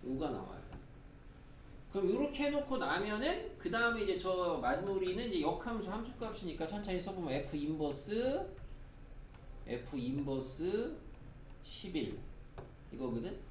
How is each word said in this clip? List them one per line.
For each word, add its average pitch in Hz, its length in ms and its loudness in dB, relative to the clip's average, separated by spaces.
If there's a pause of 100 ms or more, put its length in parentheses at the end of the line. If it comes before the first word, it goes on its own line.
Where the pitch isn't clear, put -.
오가 135 240 0
나와요. 101 340 -4 (1300)
그럼 190 220 4
요렇게 285 300 4
해놓고 285 340 4
나면은 208 800 2
그 - 140 -2
다음에 226 320 6
이제 185 160 4
저 180 420 4
마무리는 185 680 4
이제 175 120 4
역함수 185 480 2
함수값이니까 208 800 -2
천천히 196 320 0
써보면 180 340 -2
F 143 220 0
인버스, 190 920 2 (1200)
F 123 320 -4
인버스 139 960 2 (680)
십일 - 560 -2 (720)
이거거든? 123 460 -2 (140)